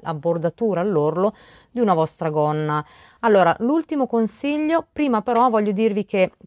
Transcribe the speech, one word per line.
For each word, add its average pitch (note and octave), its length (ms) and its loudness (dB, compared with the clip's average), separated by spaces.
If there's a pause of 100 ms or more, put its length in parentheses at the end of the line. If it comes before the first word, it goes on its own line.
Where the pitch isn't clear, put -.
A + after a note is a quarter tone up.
la E3 100 -8
bordatura E3+ 680 -2
all'orlo F3+ 520 0 (380)
di A#3+ 80 -6
una G#3 140 2
vostra D#3+ 360 -2
gonna. D3+ 540 -2 (360)
Allora, F#3+ 400 4
l'ultimo C#4+ 460 -2
consiglio, D4 840 -2
prima B3 300 0
però A#3+ 260 2
voglio G#3+ 220 2
dirvi G#3 340 0
che F#3 280 0 (140)